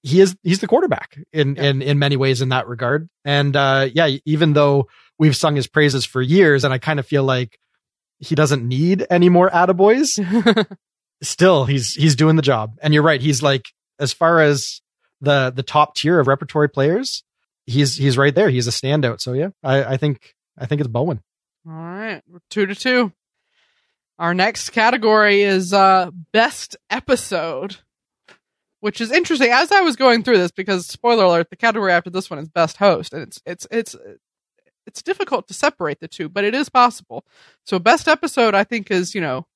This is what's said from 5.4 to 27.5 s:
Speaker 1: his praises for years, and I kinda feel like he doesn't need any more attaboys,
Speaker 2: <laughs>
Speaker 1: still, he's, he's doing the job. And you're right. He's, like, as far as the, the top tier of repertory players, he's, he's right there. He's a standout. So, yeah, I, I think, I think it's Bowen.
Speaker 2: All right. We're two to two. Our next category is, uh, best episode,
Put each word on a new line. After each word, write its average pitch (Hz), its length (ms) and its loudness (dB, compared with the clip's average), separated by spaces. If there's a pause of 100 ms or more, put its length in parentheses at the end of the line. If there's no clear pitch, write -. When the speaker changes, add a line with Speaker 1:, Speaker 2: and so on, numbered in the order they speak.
Speaker 1:
his 131 100 -2
praises 139 380 0
for - 180 -4
years, 147 420 4
and 139 80 0
I 131 60 -4
kinda 147 240 -4
feel 139 220 0
like 127 340 -4 (600)
he 151 140 -6
doesn't 139 320 0
need 160 440 0
any 175 180 4
more 180 220 4
attaboys, 190 680 2 (800)
Speaker 2:
<laughs> - 260 -20
Speaker 1:
still, 175 420 2
he's, 127 300 -4
he's 151 220 2
doing 160 200 4
the 160 60 2
job. 110 400 -2
And 151 120 2
you're 151 80 4
right. 151 180 2
He's, 135 220 -2
like, 139 260 0 (300)
as 139 140 -4
far 165 280 2
as 147 400 0 (400)
the, 135 300 0
the 127 120 -8
top 151 340 0
tier 165 240 2
of 131 80 2
repertory 147 400 0
players, 170 560 -2 (420)
he's, 127 300 0
he's 135 200 0
right 139 180 2
there. 190 140 2
He's 123 200 -2
a - 20 -2
standout. 131 500 -4
So, 127 120 -8
yeah, 143 160 -4 (140)
I, 135 220 0
I 127 120 -4
think, 147 380 -6 (240)
I 131 80 -12
think 147 140 -4
it's 139 80 -4
Bowen. 120 320 -4 (460)
Speaker 2:
All 160 80 -18
right. 175 540 -14
We're 175 100 -20 (120)
two 202 160 -2
to 196 80 -8
two. 247 380 -2 (1040)
Our 170 160 -2
next 196 360 -2
category 214 720 2
is, 190 320 0
uh, 190 360 4 (220)
best - 440 -2 (140)
episode, 190 880 -6 (1040)